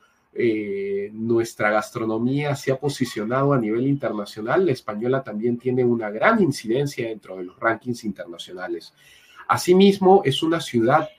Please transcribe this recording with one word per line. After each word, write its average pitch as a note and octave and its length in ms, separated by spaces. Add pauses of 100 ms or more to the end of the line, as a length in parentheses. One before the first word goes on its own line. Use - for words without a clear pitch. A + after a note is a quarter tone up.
(340)
eh, G2+ 800
nuestra A2+ 580
gastronomía A#2 800
se C#3 160
ha C3 80
posicionado C3+ 760
a C#3 40
nivel A#2 300
internacional, A#2+ 800
la C#3+ 80
española A#2+ 500
también A2+ 340
tiene B2 280
una A#2 240
gran F#3 340
incidencia C3+ 640
dentro G2+ 300
de F#2 80
los F2+ 120
rankings A2+ 460
internacionales. F#2 920 (540)
Asimismo, F#3+ 800
es C3+ 180
una E3 160
ciudad B2+ 480 (120)